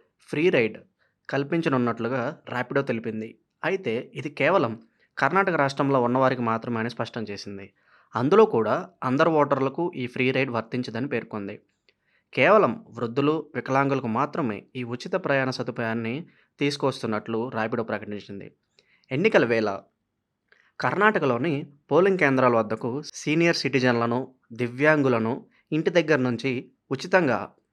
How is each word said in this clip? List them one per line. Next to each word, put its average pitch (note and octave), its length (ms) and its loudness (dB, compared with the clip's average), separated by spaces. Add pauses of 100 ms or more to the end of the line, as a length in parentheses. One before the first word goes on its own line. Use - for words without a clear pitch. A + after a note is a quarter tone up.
(300)
ఫ్రీ D#3 200 0
రైడ్ A#2 280 2 (520)
కల్పించనున్నట్లుగా C3+ 1200 -2
ర్యాపిడో B2 320 -2
తెలిపింది. A2+ 560 -6 (260)
అయితే D3 520 -4
ఇది C#3+ 140 -10
కేవలం C#3+ 520 0 (360)
కర్ణాటక F3+ 380 2
రాష్ట్రంలో C#3 460 2
ఉన్నవారికి B2+ 400 2
మాత్రమే A2+ 380 -2
అని A2+ 100 -2
స్పష్టం A2+ 340 -8
చేసింది. G2+ 500 -12 (420)
అందులో D#3+ 300 6
కూడా B2 440 0 (140)
అందరు C#3 260 2
ఓటర్లకు C#3+ 680 0
ఈ B2+ 120 -6
ఫ్రీ B2+ 240 0
రైడ్ C3 180 0
వర్తించదని A#2 580 -6
పేర్కొంది. A2 520 -8 (720)
కేవలం D#3 560 4
వృద్ధులు, B2+ 560 -2 (100)
వికలాంగులకు C3+ 520 0
మాత్రమే B2 560 -2 (120)
ఈ B2+ 80 -8
ఉచిత B2 320 -8
ప్రయాణ C#3 340 0
సదుపాయాన్ని A#2 800 -4 (320)
తీసుకొస్తున్నట్లు B2 880 -2
ర్యాపిడో A2+ 340 -2
ప్రకటించింది. G#2 680 -10 (600)
ఎన్నికల F3 340 4
వేళ A2 340 0 (1000)
కర్ణాటకలోని D3+ 880 0 (240)
పోలింగ్ F#3 260 4
కేంద్రాల C3 380 4
వద్దకు A2+ 460 -2 (120)
సీనియర్ E3 420 0
సిటిజన్లను, B2 760 0 (200)
దివ్యాంగులను B2 920 2 (260)
ఇంటి D#3+ 180 0
దగ్గర D#3+ 260 2
నుంచి B2+ 560 -2 (200)
ఉచితంగా C#3 640 0 (200)